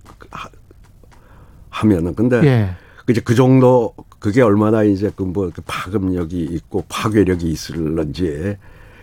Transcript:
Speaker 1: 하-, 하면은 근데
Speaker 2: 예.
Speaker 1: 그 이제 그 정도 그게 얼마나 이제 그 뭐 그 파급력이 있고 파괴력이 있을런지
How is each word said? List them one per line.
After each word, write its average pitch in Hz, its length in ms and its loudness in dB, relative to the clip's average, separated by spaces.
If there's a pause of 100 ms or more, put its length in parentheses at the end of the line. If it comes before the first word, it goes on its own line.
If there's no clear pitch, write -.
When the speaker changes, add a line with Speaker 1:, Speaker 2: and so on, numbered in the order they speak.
(300)
Speaker 1:
하-, - 180 -16 (1200)
하면은 87 440 0
근데 120 300 0
Speaker 2:
예. 117 260 2 (360)
Speaker 1:
그 127 60 2
이제 110 80 -2
그 120 140 -2
정도 127 600 4 (240)
그게 107 240 0
얼마나 107 400 2
이제 101 320 0
그 98 100 -6
뭐 92 260 -4
그 85 160 -14
파급력이 92 800 -4
있고 82 440 -6
파괴력이 92 640 0
있을런지 78 1040 -6 (460)